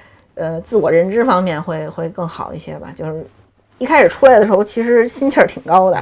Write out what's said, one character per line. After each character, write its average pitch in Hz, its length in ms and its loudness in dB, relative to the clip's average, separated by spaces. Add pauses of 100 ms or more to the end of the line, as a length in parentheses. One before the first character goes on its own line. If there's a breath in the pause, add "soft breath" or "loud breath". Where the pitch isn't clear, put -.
(340 soft breath)
呃， 165 280 -8
自 226 140 -6
我 160 140 2
认 170 200 2
知 233 140 0
方 185 180 2
面 165 200 -4
会， 156 280 -8
会 165 180 -8
更 170 180 -8
好 - 260 -12
一 - 60 -14
些 156 200 -14
吧。 - 180 -18
就 160 80 -12
是 156 200 -10 (540)
一 254 80 -6
开 285 160 4
始 196 60 6
出 - 180 2
来 247 140 8
的 202 60 2
时 226 40 -2
候， 202 140 2
其 226 180 -6
实 240 240 2
心 269 240 -4
气 294 80 0
儿 - 80 4
挺 - 180 -12
高 185 260 2
的， 165 120 -2